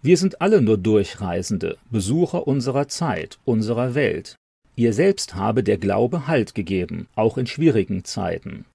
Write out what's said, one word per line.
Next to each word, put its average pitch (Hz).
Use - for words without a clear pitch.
Wir 165
sind 180
alle 196
nur 110
Durchreisende, 92
Besucher 117
unserer 139
Zeit, 101
unserer 117
Welt. 113
Ihr 117
selbst 170
habe 110
der 101
Glaube 120
Halt 143
gegeben, 87
auch 110
in 127
schwierigen 110
Zeiten. 85